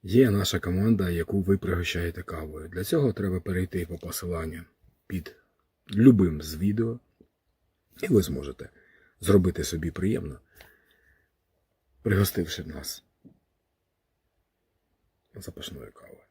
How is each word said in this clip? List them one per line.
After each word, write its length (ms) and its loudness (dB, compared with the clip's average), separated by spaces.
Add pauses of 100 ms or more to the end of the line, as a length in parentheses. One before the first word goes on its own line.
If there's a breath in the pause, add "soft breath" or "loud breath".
Є 280 4
наша 300 0
команда, 500 2
яку 320 -2
ви 160 2
пригощаєте 640 -4
кавою. 460 -12
Для 160 -6
цього 280 2
треба 280 -2
перейти 460 -4
по 120 -10
посиланню 640 -8 (420)
під 300 -8 (540)
любим 520 6
з 140 -10
відео, 440 -2 (1000)
і 40 -6
ви 160 6
зможете 480 -8 (500 soft breath)
зробити 440 4
собі 260 -4
приємно, 500 -4 (1600 soft breath)
пригостивши 640 0
нас 400 -14 (2250)
запашною 580 -14
кавою. 280 -20 (100)